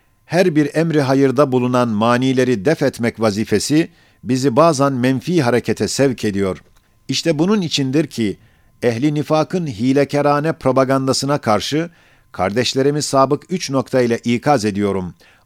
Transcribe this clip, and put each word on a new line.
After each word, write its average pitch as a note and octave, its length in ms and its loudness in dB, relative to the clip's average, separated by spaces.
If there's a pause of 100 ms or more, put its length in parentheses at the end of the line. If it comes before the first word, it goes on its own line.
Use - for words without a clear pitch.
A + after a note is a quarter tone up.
(240)
her F3 320 0
bir D3 180 2
emri D#3 260 0
hayırda C3+ 520 2
bulunan B2 360 2
manileri B2 760 0
def D#3 180 0
etmek A#2+ 380 -2
vazifesi, A2 680 0 (360)
bizi B2+ 320 0
bazen C#3 360 2
menfi C3 500 0
harekete A#2 460 0
sevk C3+ 360 0
ediyor. G2 380 -2 (460)
İşte C#3+ 300 -2
bunun G3 220 2
içindir D3 460 -2
ki, G#2+ 320 -4 (440)
ehli B2 320 0
nifakın D#3 520 -2
hilekerane C#3+ 880 0
propagandasına C3+ 840 0
karşı, C#3 520 -2 (420)
kardeşlerimi C3+ 720 0
sabık C3+ 480 0
üç F3 200 -6
nokta C3 300 0
ile A#2 180 0
ikaz A#2+ 460 0
ediyorum. G2 500 -2 (320)